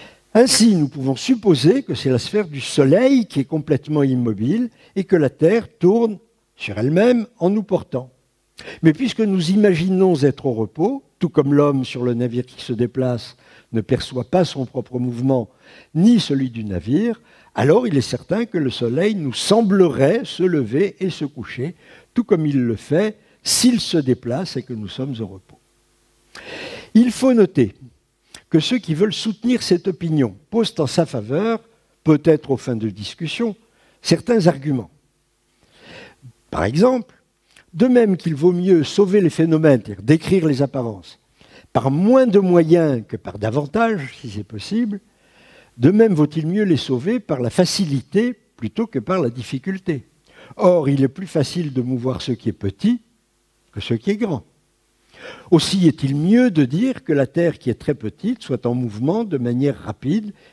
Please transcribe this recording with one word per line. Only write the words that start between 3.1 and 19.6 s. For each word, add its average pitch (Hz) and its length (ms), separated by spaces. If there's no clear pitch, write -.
qui - 140
est 127 40
complètement 151 600
immobile 127 640
et 196 80
que 185 140
la 143 140
Terre 202 360
tourne 214 400
sur 104 240
elle-même 202 480
en 175 120
nous 208 140
portant. 131 480
Mais 160 100
puisque 226 280
nous 190 300
imaginons 185 720
être 143 240
au 131 60
repos, 156 500
tout 175 100
comme 143 260
l'homme 143 300
sur 123 200
le 123 100
navire 123 320
qui - 160
se 131 100
déplace 123 640
ne 113 80
perçoit 123 500
pas 180 140
son 135 220
propre 127 340
mouvement, 123 500
ni 214 240
celui 135 300
du 113 120
navire, 113 580
alors 190 320
il 156 80
est 135 40
certain 180 440
que 190 140
le 135 120
Soleil 151 460
nous 143 160
semblerait 190 920